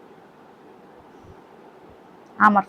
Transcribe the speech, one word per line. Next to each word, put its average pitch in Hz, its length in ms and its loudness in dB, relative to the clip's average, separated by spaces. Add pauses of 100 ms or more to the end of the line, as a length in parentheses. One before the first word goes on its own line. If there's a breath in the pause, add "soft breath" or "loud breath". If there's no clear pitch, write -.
(2500)
আমার 208 300 0